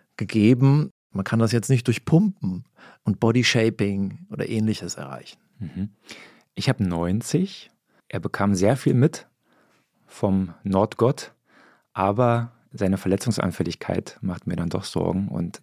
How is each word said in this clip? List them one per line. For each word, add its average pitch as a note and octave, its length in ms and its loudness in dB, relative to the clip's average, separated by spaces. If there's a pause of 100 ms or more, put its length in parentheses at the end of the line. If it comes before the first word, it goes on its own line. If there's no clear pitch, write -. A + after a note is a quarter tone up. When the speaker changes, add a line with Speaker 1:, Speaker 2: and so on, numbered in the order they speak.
(160)
Speaker 1:
gegeben. B2+ 760 4 (200)
Man - 140 -4
kann A2+ 160 0
das A2+ 100 2
jetzt A#2 200 0
nicht B2+ 160 2
durch - 180 0
Pumpen D#3 600 2 (380)
und G2 160 -2
Bodyshaping A2+ 1120 0
oder - 180 -6
Ähnliches G#2+ 480 -2
erreichen. C2+ 440 -16 (180)
Speaker 2:
Mhm. F#2 320 -8 (640)
Ich - 140 -4
hab C3+ 100 2
neunzig. G2 920 -2 (380)
Er F#2+ 120 -8
bekam G2+ 340 0
sehr G2+ 220 2
viel C3+ 180 0
mit B2+ 320 2 (800)
vom F#2+ 560 -2
Nordgott, G#2+ 720 0 (600)
aber A#2 600 2 (200)
seine F#2+ 260 0
Verletzungsanfälligkeit F2+ 1200 -4
macht - 260 -8
mir F2 80 -4
dann E2+ 140 -2
doch F#2+ 160 -4
Sorgen F2+ 440 -2
und - 340 -8